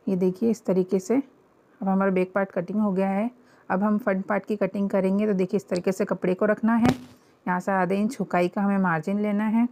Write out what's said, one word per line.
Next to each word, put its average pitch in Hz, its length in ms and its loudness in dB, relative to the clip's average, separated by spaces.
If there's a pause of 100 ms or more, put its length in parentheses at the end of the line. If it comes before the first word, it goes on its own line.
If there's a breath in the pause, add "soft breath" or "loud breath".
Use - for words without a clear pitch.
ये 196 100 0
देखिए 185 340 0
इस - 140 -4
तरीके 185 360 0
से 226 160 -2
अब - 720 -8
हमारा 190 220 2
back 185 220 0
part 196 200 -2
cutting 190 280 -4
हो 208 120 0
गया 190 160 0
है। 202 220 -2 (400 soft breath)
अब 190 120 0
हम 214 160 2
front 196 280 -2
part 202 200 -2
की 214 100 -4
cutting 202 340 -2
करेंगे। 196 360 2
तो 214 60 0
देखिए 190 240 0
इस 196 120 -4
तरीके 185 240 -2
से 202 120 -2
कपड़े 180 300 -2
को 214 120 0
रखना 220 280 2
है, 240 200 4 (520 loud breath)
यहाँ 180 140 0
से 196 120 -4
आधे 190 240 0
इंच 220 240 -2
हुकाई 180 280 0
का 202 140 -4
हमें 202 180 2
margin 185 400 0
लेना 208 260 0
है 226 260 2